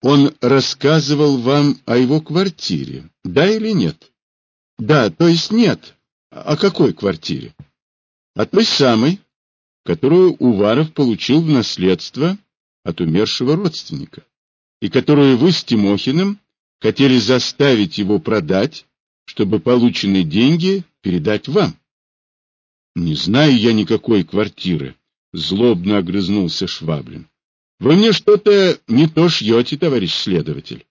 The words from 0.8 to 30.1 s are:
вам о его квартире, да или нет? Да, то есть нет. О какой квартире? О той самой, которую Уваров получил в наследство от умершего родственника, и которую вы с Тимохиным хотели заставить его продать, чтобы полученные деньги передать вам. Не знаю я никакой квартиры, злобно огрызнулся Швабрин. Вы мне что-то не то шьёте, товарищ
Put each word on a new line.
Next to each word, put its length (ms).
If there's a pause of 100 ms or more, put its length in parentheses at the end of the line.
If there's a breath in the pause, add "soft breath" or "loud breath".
вам 480
о 100
его 240
квартире, 880 (160)
да 240
или 220
нет? 420 (680)
Да, 320
то 160
есть 240
нет. 460 (340)
О 260
какой 360
квартире? 640 (800)
О 120
той 180
самой, 560 (640)
которую 500
Уваров 580
получил 480
в 80
наследство 880 (480)
от 160
умершего 560
родственника, 640 (580)
и 80
которую 500
вы 140
с 120
Тимохиным 760 (420)
хотели 380
заставить 800
его 200
продать, 680 (380)
чтобы 360
полученные 640
деньги 600 (160)
передать 480
вам. 280 (1200)
Не 200
знаю 420
я 160
никакой 520
квартиры, 720 (380)
злобно 680
огрызнулся 680
Швабрин. 640 (500)
Вы 180
мне 160
что-то 720
не 200
то 220
шьёте, 480
товарищ 380